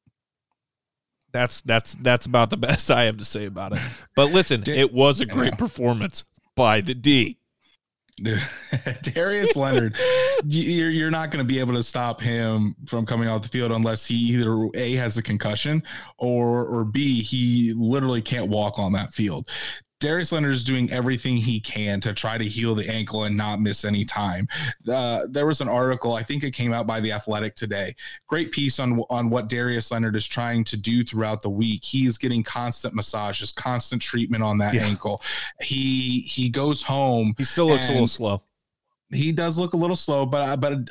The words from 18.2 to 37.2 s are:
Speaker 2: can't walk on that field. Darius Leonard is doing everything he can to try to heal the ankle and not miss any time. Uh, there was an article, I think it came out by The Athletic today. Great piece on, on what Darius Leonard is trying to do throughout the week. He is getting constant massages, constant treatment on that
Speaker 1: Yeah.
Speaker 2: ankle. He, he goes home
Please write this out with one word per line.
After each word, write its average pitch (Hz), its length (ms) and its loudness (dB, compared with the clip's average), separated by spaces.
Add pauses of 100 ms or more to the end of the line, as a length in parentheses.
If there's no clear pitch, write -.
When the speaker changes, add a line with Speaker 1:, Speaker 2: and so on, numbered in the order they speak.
Speaker 2:
can't 110 260 -2
walk 104 300 0
on 98 140 2
that 90 200 -2
field. 95 380 -2 (480)
Darius 160 320 0
Leonard 147 220 2
is 127 100 0
doing 123 280 0
everything 123 480 0
he 113 200 0
can 104 440 -2
to 107 100 -2
try 110 240 -4
to 113 80 -2
heal 110 300 0
the 104 120 -2
ankle 107 380 -4
and 104 100 0
not 104 280 0
miss 101 200 0
any 104 220 0
time. 98 420 -2 (400)
Uh, 120 440 0
there 143 160 0
was 147 160 0
an 120 80 -2
article, 123 420 0
I 113 100 -2
think 143 220 -4
it 135 60 -2
came 120 240 -2
out 113 120 -2
by 113 140 -2
The 107 120 0
Athletic 104 440 -4
today. 101 400 -6 (300)
Great 160 260 -2
piece 143 260 0
on, 123 300 0
on 120 220 0
what 117 180 0
Darius 120 420 -2
Leonard 113 240 0
is 104 120 -2
trying 117 380 -2
to - 120 -4
do 113 260 2
throughout 110 380 -2
the 104 80 -4
week. 107 340 0
He 131 240 0
is 117 120 0
getting 120 240 0
constant 120 520 -6
massages, 104 580 -4
constant 123 500 -4
treatment 117 420 -2
on 104 140 2
that 104 160 2
Speaker 1:
Yeah. 110 100 2
Speaker 2:
ankle. 104 380 -2 (400)
He, 131 640 0
he 127 220 0
goes 139 320 0
home 123 560 2